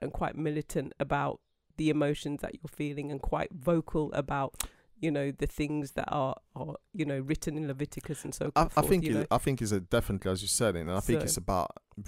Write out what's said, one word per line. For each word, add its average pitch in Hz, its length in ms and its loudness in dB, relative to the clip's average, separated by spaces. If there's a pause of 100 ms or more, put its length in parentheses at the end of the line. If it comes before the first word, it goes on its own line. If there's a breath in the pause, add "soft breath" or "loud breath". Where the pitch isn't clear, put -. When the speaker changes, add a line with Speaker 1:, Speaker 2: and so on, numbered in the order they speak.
Speaker 1:
and - 120 -4
quite - 240 -2
militant 151 640 -2
about 143 400 0 (360)
the 151 140 4
emotions 147 520 2
that - 120 -6
you're - 140 -12
feeling 143 420 -6
and 143 100 -6
quite - 320 0
vocal 165 640 0
about, 139 400 -2 (440 loud breath)
you 160 120 0
know, 143 200 0
the 139 160 -2
things 147 460 -4
that - 180 -4
are, 135 240 0 (200)
are, 143 200 -8 (200)
you 165 100 -2
know, 139 160 -2
written 151 380 -2
in 156 100 -2
Leviticus 139 560 -6
and 135 100 -8
so 147 220 -2
Speaker 2:
I, 156 60 8
I 165 60 4
Speaker 1:
forth, - 200 2
Speaker 2:
think 180 160 6
Speaker 1:
you 156 60 0
Speaker 2:
it, 113 40 2
Speaker 1:
know. 107 160 2
Speaker 2:
I 120 60 6
think 131 240 2
it's 107 120 0
a 101 80 4
definitely, 98 500 2
as 92 100 0
you 101 80 -4
said, 107 260 4
and 82 160 -2
I 95 100 2
think 107 200 2
Speaker 1:
So 76 40 -2
Speaker 2:
it's - 120 0
about 90 340 0 (360)